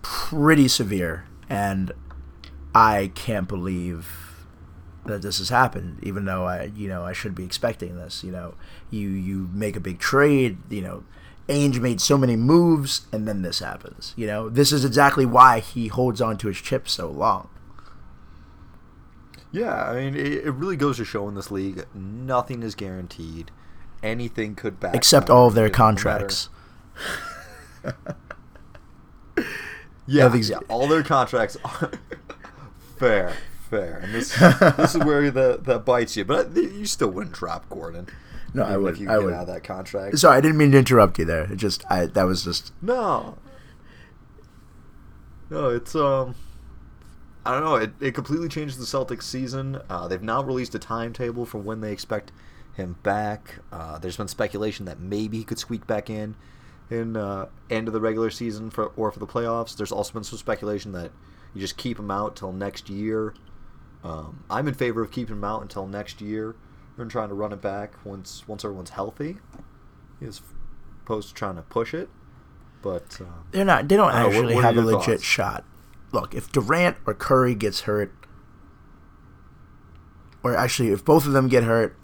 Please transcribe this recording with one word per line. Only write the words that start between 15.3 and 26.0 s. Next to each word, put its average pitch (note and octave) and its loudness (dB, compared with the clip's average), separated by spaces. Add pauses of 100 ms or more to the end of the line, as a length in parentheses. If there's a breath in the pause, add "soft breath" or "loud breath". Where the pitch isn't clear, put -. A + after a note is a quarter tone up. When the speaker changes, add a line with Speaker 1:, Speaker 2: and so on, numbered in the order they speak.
Speaker 1:
he A2+ -6
holds B2 0
on A2 0
to G#2+ -4
his F#2 -6
chips - -4
so F2 -4
long. F#2 -2 (2000 soft breath)
Speaker 2:
Yeah, A3 -4
I - -4
mean, C3+ -4
it, C#3+ -4
it D3 0
really E3 -4
goes C#3 2
to A#2 -4
show G#2 -4
in G#2 -8
this G2 -10
league, F#2+ -4 (120)
nothing A#2+ -4
is A2 -6
guaranteed. F2 -12 (540 soft breath)
Anything A2 -4
could G2+ -8
backfire. F#2 -2
Speaker 1:
Except - 8
all B2 12
of G#2+ 6
their A2 6
Speaker 2:
It G#2+ 4
doesn't A2 6